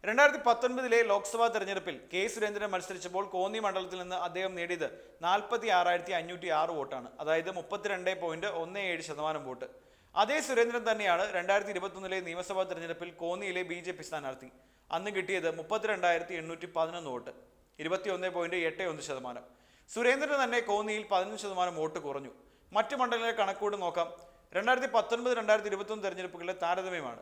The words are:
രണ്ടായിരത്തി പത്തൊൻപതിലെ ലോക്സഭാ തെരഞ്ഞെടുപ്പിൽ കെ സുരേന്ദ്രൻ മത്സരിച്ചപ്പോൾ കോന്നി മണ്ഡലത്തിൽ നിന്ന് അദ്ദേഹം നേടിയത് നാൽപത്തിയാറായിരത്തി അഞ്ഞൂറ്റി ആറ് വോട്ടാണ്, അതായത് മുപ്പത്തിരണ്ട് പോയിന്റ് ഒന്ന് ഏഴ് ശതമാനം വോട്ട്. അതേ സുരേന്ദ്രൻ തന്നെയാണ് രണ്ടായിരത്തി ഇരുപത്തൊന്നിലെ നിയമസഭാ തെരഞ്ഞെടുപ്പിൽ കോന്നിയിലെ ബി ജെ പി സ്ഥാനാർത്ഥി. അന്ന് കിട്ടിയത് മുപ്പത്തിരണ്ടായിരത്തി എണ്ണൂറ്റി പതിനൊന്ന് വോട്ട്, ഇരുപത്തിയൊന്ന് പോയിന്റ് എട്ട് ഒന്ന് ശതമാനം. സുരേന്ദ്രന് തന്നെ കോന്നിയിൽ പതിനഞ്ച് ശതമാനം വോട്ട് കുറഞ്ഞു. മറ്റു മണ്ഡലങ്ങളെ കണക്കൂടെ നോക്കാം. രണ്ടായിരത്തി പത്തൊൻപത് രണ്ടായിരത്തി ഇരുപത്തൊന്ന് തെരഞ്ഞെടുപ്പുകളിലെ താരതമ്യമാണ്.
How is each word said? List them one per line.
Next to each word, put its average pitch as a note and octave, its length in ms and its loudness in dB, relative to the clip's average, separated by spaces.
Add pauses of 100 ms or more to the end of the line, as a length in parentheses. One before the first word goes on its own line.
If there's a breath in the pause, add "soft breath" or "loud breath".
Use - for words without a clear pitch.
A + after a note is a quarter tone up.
രണ്ടായിരത്തി C#4+ 380 8
പത്തൊൻപതിലെ A#3+ 540 4 (100)
ലോക്സഭാ G#3+ 460 4
തെരഞ്ഞെടുപ്പിൽ F#3+ 400 -2 (160)
കെ F3+ 100 0 (120)
സുരേന്ദ്രൻ G#3 400 -2
മത്സരിച്ചപ്പോൾ F#3 600 -4
കോന്നി G3 320 0
മണ്ഡലത്തിൽ F#3 380 -2
നിന്ന് F3+ 140 -6 (100)
അദ്ദേഹം F#3 300 -2
നേടിയത് E3+ 280 -2 (400 loud breath)
നാൽപത്തിയാറായിരത്തി F#3 960 2
അഞ്ഞൂറ്റി F3 300 -6 (100)
ആറ് E3 180 2
വോട്ടാണ്, C3+ 320 -6 (120)
അതായത് D#3+ 360 0
മുപ്പത്തിരണ്ട് F#3+ 540 -2 (100)
പോയിന്റ് E3 280 -2 (120)
ഒന്ന് F3+ 180 -6 (120)
ഏഴ് E3 180 -4
ശതമാനം D3+ 380 -2
വോട്ട്. B2+ 200 -8 (540 soft breath)
അതേ A#3+ 160 4 (100)
സുരേന്ദ്രൻ A#3 420 4
തന്നെയാണ് G3+ 360 4 (120)
രണ്ടായിരത്തി G3 380 2
ഇരുപത്തൊന്നിലെ F#3 440 -4 (100)
നിയമസഭാ F#3 420 -2
തെരഞ്ഞെടുപ്പിൽ E3+ 400 -6 (100)
കോന്നിയിലെ F3+ 500 -2
ബി F3 160 -6
ജെ F3+ 120 -6
പി D3+ 100 -12
സ്ഥാനാർത്ഥി. C3 400 -8 (480 soft breath)
അന്ന് G3 200 -4
കിട്ടിയത് F#3 320 0 (100)
മുപ്പത്തിരണ്ടായിരത്തി F3+ 840 0
എണ്ണൂറ്റി E3 360 -10
പതിനൊന്ന് E3 360 -2
വോട്ട്, B2 180 -8 (520)
ഇരുപത്തിയൊന്ന് F#3 540 -2
പോയിന്റ് E3+ 200 0 (120)
എട്ട് F#3+ 140 -6 (100)
ഒന്ന് D3 160 -8
ശതമാനം. B2 360 -8 (480 soft breath)
സുരേന്ദ്രന് C#4 500 4
തന്നെ A#3+ 180 2 (100)
കോന്നിയിൽ G#3+ 420 0
പതിനഞ്ച് G3+ 320 0
ശതമാനം F3+ 360 0
വോട്ട് D#3+ 260 -2
കുറഞ്ഞു. C#3 260 -8 (440 soft breath)
മറ്റു A3 240 2
മണ്ഡലങ്ങളെ A#3 420 2
കണക്കൂടെ G3 420 -2
നോക്കാം. E3+ 240 0 (460 loud breath)
രണ്ടായിരത്തി B3 400 4
പത്തൊൻപത് A#3 440 2
രണ്ടായിരത്തി G#3 320 4
ഇരുപത്തൊന്ന് G3+ 340 -4
തെരഞ്ഞെടുപ്പുകളിലെ F3+ 580 -6
താരതമ്യമാണ്. E3+ 580 -2